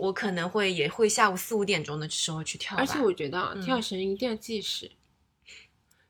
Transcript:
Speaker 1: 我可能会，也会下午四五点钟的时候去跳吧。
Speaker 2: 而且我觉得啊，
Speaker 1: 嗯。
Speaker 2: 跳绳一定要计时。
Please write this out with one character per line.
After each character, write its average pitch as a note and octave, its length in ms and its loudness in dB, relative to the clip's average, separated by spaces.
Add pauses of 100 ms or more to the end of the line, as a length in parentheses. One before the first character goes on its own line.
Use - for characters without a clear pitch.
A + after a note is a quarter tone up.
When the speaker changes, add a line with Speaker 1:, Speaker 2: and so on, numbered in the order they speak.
Speaker 1:
我 F#3+ 120 2
可 G3+ 180 0
能 F3 180 0
会， G3 240 2
也 D#3 160 2
会 G#3+ 200 4
下 G#3 200 6
午 F#3 80 -2
四 A3 200 -4
五 G3+ 80 2
点 F#3 180 2
钟 D3 160 -4
的 D#3 100 -4
时 - 220 -2
候 D#3 140 -4
去 - 120 -6
跳 - 200 -6
吧。 - 60 4
Speaker 2:
而 - 40 2
且 D4+ 140 0
我 G#3+ 120 4
觉 D#3 160 -2
得 E3+ 120 -2
啊， - 160 -2
Speaker 1:
嗯。 G3 40 -6
Speaker 2:
跳 A#3 200 0
绳 G#3 180 -4
一 G3 160 0
定 B3 160 0
要 A3 60 -2
计 A3 260 -4
时。 - 260 -6 (1200)